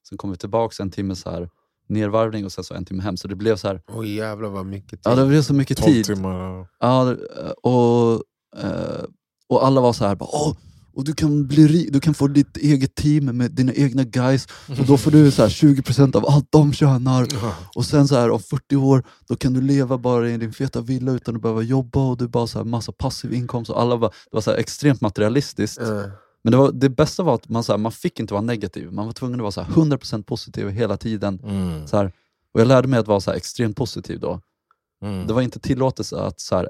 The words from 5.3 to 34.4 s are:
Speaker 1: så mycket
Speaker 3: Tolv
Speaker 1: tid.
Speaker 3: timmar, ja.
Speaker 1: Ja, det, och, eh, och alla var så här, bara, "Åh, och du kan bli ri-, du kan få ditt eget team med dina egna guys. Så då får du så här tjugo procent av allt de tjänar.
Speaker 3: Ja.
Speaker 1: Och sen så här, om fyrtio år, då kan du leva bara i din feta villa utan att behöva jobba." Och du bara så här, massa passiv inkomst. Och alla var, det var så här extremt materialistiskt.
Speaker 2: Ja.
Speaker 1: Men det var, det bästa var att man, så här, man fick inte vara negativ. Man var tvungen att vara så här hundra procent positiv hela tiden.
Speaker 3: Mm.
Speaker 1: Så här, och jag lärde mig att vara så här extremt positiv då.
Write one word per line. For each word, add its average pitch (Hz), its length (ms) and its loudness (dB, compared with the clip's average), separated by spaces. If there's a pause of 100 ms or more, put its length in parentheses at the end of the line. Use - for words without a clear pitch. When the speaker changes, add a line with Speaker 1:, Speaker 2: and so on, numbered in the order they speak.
Speaker 1:
så 147 120 0
mycket 139 240 0
Speaker 3:
Tolv - 160 6
Speaker 1:
tid. 110 120 2
Speaker 3:
timmar, 95 340 -4
ja. 92 280 -12 (120)
Speaker 1:
Ja, 127 240 2
det, 127 120 0 (360)
och, 120 640 2 (440)
eh, 85 460 -6 (460)
och 123 160 2
alla 135 160 4
var 120 120 4
så 110 120 -2
här, 101 100 0
bara, - 180 -10
"Åh, 151 220 0 (380)
och 135 100 -6
du 147 100 -4
kan 147 340 0
bli 151 200 8
ri-, 160 240 2
du 139 80 4
kan 151 140 2
få 147 140 0
ditt 143 300 2
eget 139 380 2
team 147 300 2
med 123 260 0
dina 131 220 0
egna 135 300 2
guys. 127 440 0 (300)
Så 113 100 0
då 139 100 8
får 147 140 2
du 147 200 8
så 127 100 2
här 107 80 6
tjugo 139 320 4
procent 131 340 2
av 107 100 2
allt 143 240 4
de 147 240 6
tjänar. 127 540 2 (140)
Speaker 3:
Ja. 107 140 -6 (200)
Speaker 1:
Och 123 100 -2
sen 143 220 4
så 135 80 2
här, 120 160 2
om 113 80 0
fyrtio - 380 -6
år, 135 260 4 (240)
då 120 80 -4
kan 127 180 -2
du 127 80 -2
leva 135 360 0
bara 120 320 0
i 117 80 -4
din 110 160 -6
feta 131 280 -6
villa 127 300 -4
utan 123 240 -4
att 110 60 -8
behöva 113 200 -2
jobba." 127 380 0
Och 127 180 0
du 120 100 -4
bara 117 200 -2
så 110 100 -8
här, 107 80 -6
massa 113 260 -6
passiv - 420 -6
inkomst. 120 380 -6
Och - 100 0
alla 120 140 2
var, 113 140 0
det - 260 -14
var 110 60 -2
så 110 100 0
här - 60 2
extremt 127 440 0
materialistiskt. 107 800 -2
Speaker 2:
Ja. 107 220 -4 (400)
Speaker 1:
Men 117 80 4
det 127 60 6
var, 135 140 6
det 127 180 2
bästa 151 340 0
var 143 120 2
att - 140 -8
man, 117 140 -2
så 113 100 0
här, 101 40 0
man 107 140 -2
fick - 280 -8
inte 107 140 -8
vara 101 80 -2
negativ. 101 500 -6
Man 98 140 -8
var 113 80 -10
tvungen 123 260 -8
att - 40 -6
vara 101 80 -6
så 95 100 -8
här 87 100 -8
hundra 151 260 4
procent 107 300 -10
positiv 107 420 -8
hela 101 280 -2
tiden. 101 460 -6
Speaker 3:
Mm. 90 440 -6
Speaker 1:
Så 107 100 -2
här, 95 140 0 (420)
och 113 80 4
jag 117 60 4
lärde 127 200 6
mig 131 120 2
att 101 80 -2
vara 101 120 2
så - 120 -4
här - 60 -2
extremt 107 400 -6
positiv 90 420 -8
då. 90 220 -6 (600)